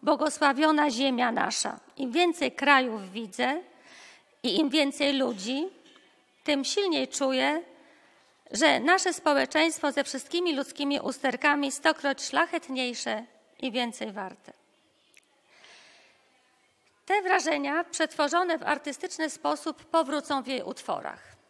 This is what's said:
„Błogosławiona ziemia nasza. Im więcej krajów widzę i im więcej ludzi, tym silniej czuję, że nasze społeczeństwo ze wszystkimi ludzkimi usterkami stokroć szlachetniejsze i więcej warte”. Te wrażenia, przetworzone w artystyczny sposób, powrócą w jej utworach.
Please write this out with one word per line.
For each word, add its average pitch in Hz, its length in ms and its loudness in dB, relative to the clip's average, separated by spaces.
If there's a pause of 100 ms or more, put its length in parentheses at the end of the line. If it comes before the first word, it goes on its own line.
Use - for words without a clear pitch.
„Błogosławiona 294 880 2
ziemia 247 400 0
nasza. - 480 -2 (180)
Im 262 140 -6
więcej 311 400 2
krajów 247 600 2
widzę 247 500 -2 (800)
i 208 160 0
im 285 100 2
więcej 285 440 2
ludzi, 254 540 -2 (760)
tym 277 220 0
silniej 320 420 0
czuję, 269 560 0 (880)
że 277 280 4
nasze 359 340 2
społeczeństwo 302 760 2
ze 277 120 0
wszystkimi 339 520 -2
ludzkimi 285 440 -2
usterkami 277 720 0
stokroć 285 520 0
szlachetniejsze 254 1000 -2 (340)
i 254 120 -4
więcej 226 400 -4
warte”. 190 420 -12 (2500)
Te 403 160 2
wrażenia, 320 640 0
przetworzone 330 720 0
w - 60 -8
artystyczny 302 640 -4
sposób, 294 560 -4
powrócą 285 580 0
w - 40 -10
jej 262 160 -4
utworach. - 680 -8 (200)